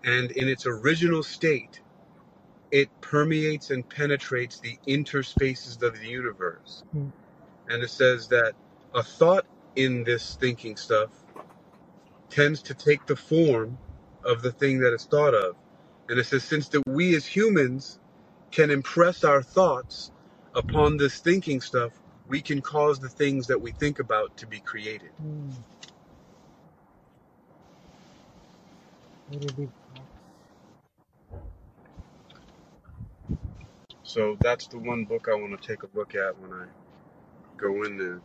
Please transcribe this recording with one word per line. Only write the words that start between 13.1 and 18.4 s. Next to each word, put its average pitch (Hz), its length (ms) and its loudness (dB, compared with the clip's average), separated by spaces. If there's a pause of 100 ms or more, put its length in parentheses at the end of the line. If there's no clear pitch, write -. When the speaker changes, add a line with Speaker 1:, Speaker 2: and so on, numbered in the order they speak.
Speaker 1:
form 127 600 2 (480)
of 120 160 0
the 123 100 -2
thing 135 300 0
that 123 140 4
it's 113 100 -8
thought 147 300 4
of. 107 220 0 (520)
And 120 100 0
it 120 60 2
says, 131 200 -2
"Since 151 260 -4
that 143 180 2
we 170 280 2
as 143 100 -4
humans 151 720 0 (520)